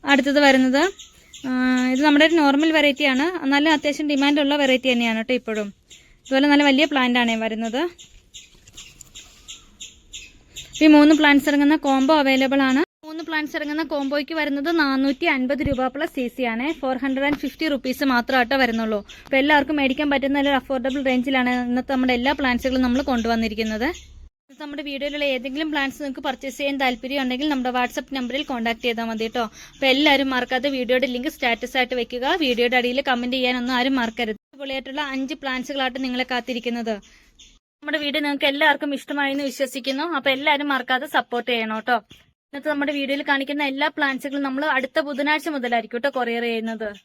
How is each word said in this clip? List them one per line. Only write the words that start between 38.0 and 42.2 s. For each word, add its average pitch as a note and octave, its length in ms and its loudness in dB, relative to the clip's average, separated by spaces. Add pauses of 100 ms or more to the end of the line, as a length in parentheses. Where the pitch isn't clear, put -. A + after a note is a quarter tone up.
നിങ്ങൾക്ക് C#4+ 220 -2
എല്ലാവർക്കും C#4+ 500 2
ഇഷ്ടമായെന്ന് C#4 500 -4
വിശ്വസിക്കുന്നു. C4+ 580 -4
അപ്പൊ D4+ 280 -2
എല്ലാവരും C#4+ 380 0
മറക്കാതെ C4 380 -2
സപ്പോർട്ട് B3 440 -2
ചെയ്യണം A3 300 -2
ട്ടോ. A#3+ 160 0 (560)